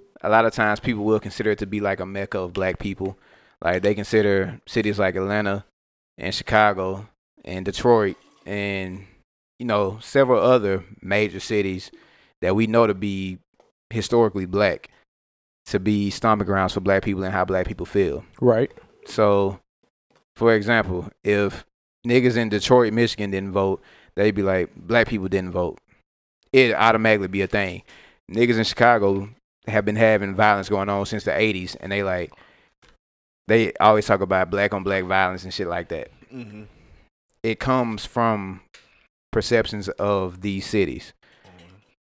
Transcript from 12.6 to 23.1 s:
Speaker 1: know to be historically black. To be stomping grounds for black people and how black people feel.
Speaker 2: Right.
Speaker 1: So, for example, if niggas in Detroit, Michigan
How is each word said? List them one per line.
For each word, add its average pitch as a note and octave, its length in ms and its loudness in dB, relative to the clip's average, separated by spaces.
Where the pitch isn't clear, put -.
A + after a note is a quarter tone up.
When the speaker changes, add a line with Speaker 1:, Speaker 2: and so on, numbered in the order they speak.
Speaker 1:
know A#2 200 4
to G#2 60 2
be F#2+ 460 -6
historically A2 560 2
black. G2 440 0
To G2+ 120 -2
be G2+ 300 0
stomping G#2+ 360 0
grounds F#2+ 280 0
for G#2 80 -2
black F#2+ 220 2
people F#2+ 200 -4
and F#2+ 100 -6
how F#2 120 0
black F#2 220 -2
people F2+ 180 -10
feel. E2+ 380 -2
Speaker 2:
Right. B2 300 2
Speaker 1:
So, G2+ 540 2
for A2+ 180 4
example, G2 560 0
if G2+ 420 0
niggas A#2+ 320 4
in A2+ 120 0
Detroit, A2 440 4
Michigan G#2+ 380 0